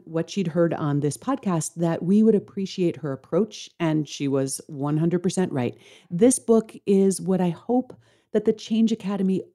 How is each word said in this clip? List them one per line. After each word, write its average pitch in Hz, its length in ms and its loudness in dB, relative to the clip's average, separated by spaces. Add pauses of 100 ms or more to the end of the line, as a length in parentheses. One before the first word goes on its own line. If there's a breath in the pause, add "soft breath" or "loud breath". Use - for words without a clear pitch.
what 165 260 -6
she'd 185 180 -2
heard 170 240 2
on 143 280 -2
this 143 160 -2
podcast, 190 580 -4
that 165 280 -2
we 202 200 4
would 220 140 6
appreciate 190 600 -4
her 147 160 -6
approach, 175 560 -4 (120)
and 156 280 0
she 143 200 -6
was 135 400 -2
one 147 280 -4
hundred 170 240 0
percent 180 320 -2
right. 123 240 -4 (340 soft breath)
This 226 280 4
book 220 380 0 (100)
is 196 340 2
what 180 200 0
I 180 100 0
hope 247 420 -4 (400)
that 214 120 0
the 220 80 4
Change 220 400 0
Academy 190 500 -2 (120)